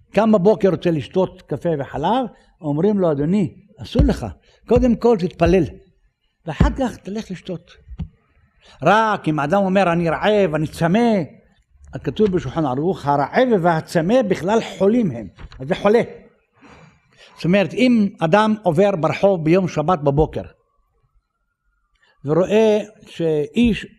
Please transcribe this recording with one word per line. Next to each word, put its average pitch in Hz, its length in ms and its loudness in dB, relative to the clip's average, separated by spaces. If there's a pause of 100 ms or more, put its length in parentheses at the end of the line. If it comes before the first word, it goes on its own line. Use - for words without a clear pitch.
(120)
קם 214 200 2
בבוקר, 202 360 2
רוצה 175 220 0
לשתות 170 520 -4
קפה - 260 -8 (100)
וחלב, 175 480 -4 (340)
אומרים 170 380 0
לו: 175 140 2
"אדוני, 156 420 -2 (280)
אסור - 200 0
לך, 143 240 0 (420)
קודם 247 280 2
כל 233 240 2
תתפלל, 180 440 0 (840)
ואחר 165 220 0 (100)
כך 240 180 -4
תלך 208 340 -12
לשתות". 175 400 -12 (1120)
רק 208 460 2
אם 151 120 -2
אדם 165 220 0
אומר: 190 300 2
"אני 170 160 0
רעב, 170 460 0
אני 156 120 -2
צמא", 214 480 0 (800)
אז 135 60 -12
כתוב 202 300 0
בשולחן 151 360 -4
ערוך: 139 400 -4
"הרעב 143 420 2 (140)
והצמא 170 600 2
בכלל 202 360 0 (200)
חולים 208 320 2
הם", 117 160 -10 (340)
אז 131 80 -12
זה 180 60 -2
חולה. 214 280 0 (1300)
זאת - 80 -10
אומרת, 170 300 0
אם 226 340 2 (120)
אדם 208 420 2
עובר 185 340 2
ברחוב 160 480 0
ביום 170 240 2
שבת 156 300 -2
בבוקר, 143 440 -2 (1800)
ורואה 196 560 2 (260)
שאיש, 165 800 -2 (120)